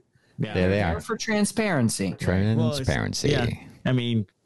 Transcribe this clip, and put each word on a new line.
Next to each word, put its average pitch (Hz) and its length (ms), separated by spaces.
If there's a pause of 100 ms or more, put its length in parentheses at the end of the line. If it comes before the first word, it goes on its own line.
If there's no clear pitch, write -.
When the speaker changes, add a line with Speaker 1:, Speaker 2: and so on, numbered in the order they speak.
(380)
Speaker 1:
yeah. 107 160
Speaker 2:
There 92 140
they 98 80
Speaker 3:
They're 92 220
Speaker 2:
are. - 20
Speaker 3:
for 220 160
transparency. 202 920
Speaker 1:
Well, 107 580
it's, 147 80
Speaker 2:
Transparency. 69 540
Speaker 1:
yeah. 127 160 (400)
I 127 60
mean, 120 340 (200)